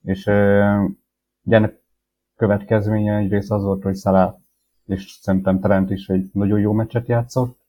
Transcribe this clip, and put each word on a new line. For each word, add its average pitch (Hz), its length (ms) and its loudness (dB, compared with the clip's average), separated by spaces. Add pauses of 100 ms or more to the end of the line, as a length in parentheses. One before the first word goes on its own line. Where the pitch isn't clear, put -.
És, 95 240 -4
ö, 101 560 4 (600)
ugye 117 120 2
ennek 104 260 2 (540)
következménye 104 800 0
egyrészt 101 360 -2
az 101 120 0
volt, 98 200 -2
hogy 95 120 -2
Salah 185 400 2 (500)
és - 360 -8
szerintem 95 380 0
Trent 95 300 0
is 95 200 -8
egy 92 240 -2
nagyon 101 260 0
jó 104 120 0
meccset 110 360 -4
játszott. 120 600 -4